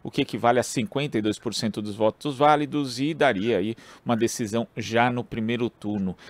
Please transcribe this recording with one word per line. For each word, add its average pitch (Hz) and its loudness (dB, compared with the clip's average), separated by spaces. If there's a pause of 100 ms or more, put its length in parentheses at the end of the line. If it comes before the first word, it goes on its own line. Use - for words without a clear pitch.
o - -10
que - 0
equivale 120 2
a 117 4
cinquenta 135 -4
e 107 2
dois 104 0
por 110 -6
cento 110 -4
dos 104 -8
votos 117 0
válidos 143 2
e 156 0
daria 117 2
aí 104 0 (300)
uma 120 0
decisão 113 -2
já 113 2
no 120 -4
primeiro 113 -2
turno. 101 -4 (160)